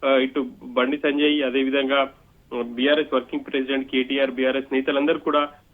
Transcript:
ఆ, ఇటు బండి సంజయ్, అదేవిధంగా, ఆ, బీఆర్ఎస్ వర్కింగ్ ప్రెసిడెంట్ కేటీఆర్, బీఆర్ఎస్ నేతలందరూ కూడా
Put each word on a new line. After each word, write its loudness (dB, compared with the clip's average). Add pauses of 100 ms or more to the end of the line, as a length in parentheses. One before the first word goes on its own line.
ఆ, 4
ఇటు 2 (120)
బండి 0
సంజయ్, 2
అదేవిధంగా, 0 (440)
ఆ, -2
బీఆర్ఎస్ 0
వర్కింగ్ -2
ప్రెసిడెంట్ -2
కేటీఆర్, 0
బీఆర్ఎస్ -2
నేతలందరూ 0
కూడా 0 (240)